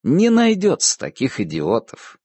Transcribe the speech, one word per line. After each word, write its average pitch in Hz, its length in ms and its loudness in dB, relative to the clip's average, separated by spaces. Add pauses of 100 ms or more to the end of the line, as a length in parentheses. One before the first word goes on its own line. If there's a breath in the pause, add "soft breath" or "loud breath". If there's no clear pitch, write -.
Не 190 260 2
найдется 220 680 2
таких - 420 -6
идиотов. 82 840 -6